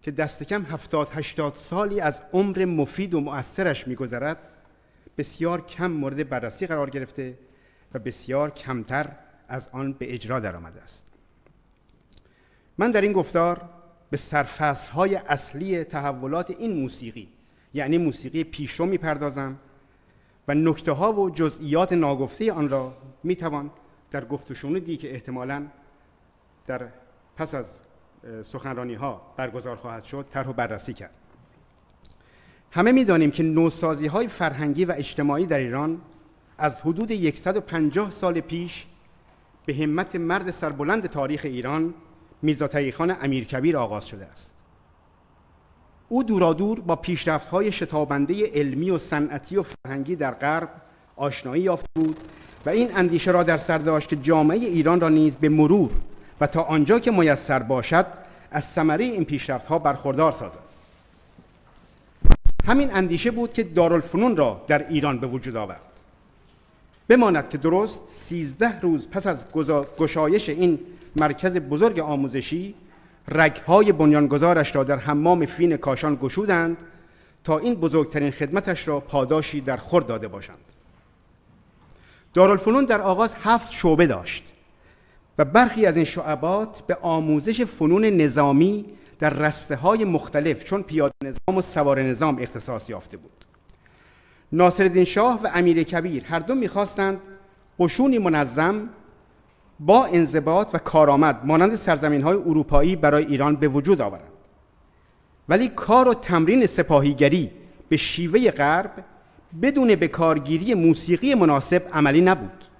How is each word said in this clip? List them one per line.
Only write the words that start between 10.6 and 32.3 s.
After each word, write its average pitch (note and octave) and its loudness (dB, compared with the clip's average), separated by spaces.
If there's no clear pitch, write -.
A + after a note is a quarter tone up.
است. - -20
من A#3 0
در G#3+ 2
این G3+ 0
گفتار F3 -2
به D3+ -6
سرفصل‌های D3 -4
اصلی E3+ -6
تحولات C#3+ -8
این A3 -8
موسیقی، B2 -10
یعنی D3 0
موسیقی D#3 -4
پیشرو، D#3+ -8
می‌پردازم C#3+ -6
و C#3+ -2
نکته‌ها D#3+ 0
و G3 0
جزئیات D#3+ -2
ناگفته D3+ -2
آن D3+ -2
را C3 -4
می‌توان D#3+ -6
در C#3 -8
گفت C3+ -12
و C3 -12
شنودی E3 -8
که C#3 -14
احتمالاً C3 -10
در B2+ -10
پس D#3 -10
از، B2+ -12
اه، A2+ -16
سخنرانی‌ها B2 -12
برگزار A#2+ -10
خواهد A2+ -16
شد، C#3 -14
طرح C3+ -8
و C3+ -10
بررسی A2+ -8
کرد. F#2 -20